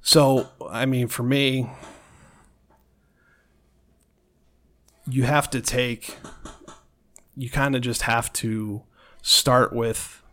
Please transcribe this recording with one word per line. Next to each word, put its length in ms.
So, 480
I 160
mean, 220
for 160
me, 440
you 160
have 260
to 100
take, 560
you 120
kinda 320
just 220
have 320
to 480
start 500
with 500